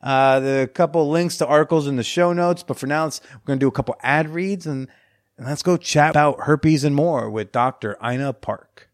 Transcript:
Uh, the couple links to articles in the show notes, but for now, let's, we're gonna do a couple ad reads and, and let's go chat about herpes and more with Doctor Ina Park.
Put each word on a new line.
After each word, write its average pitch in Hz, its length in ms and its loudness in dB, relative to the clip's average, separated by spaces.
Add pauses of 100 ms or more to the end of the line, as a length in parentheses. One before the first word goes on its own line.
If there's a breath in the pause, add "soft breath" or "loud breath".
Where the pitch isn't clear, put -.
Uh, 135 380 4
the 135 320 0
couple 160 380 0
links 170 260 0
to 160 100 -2
articles 151 400 2
in 143 100 -2
the 120 60 -2
show 175 300 0
notes, 175 300 0
but - 160 -8
for - 80 -8
now, 151 180 -2
let's, 151 160 -8 (140 loud breath)
we're - 140 -16
gonna 135 120 0
do 135 80 4
a - 20 2
couple - 320 -6
ad 151 280 0
reads 180 360 -6
and, 131 220 -8 (480 soft breath)
and 117 100 -14
let's 143 160 -6
go 180 140 2
chat 147 320 2
about 147 360 2
herpes 151 400 2
and 143 120 2
more 143 320 0
with 107 240 -6
Doctor 120 500 -2
Ina 127 300 -4
Park. - 600 -10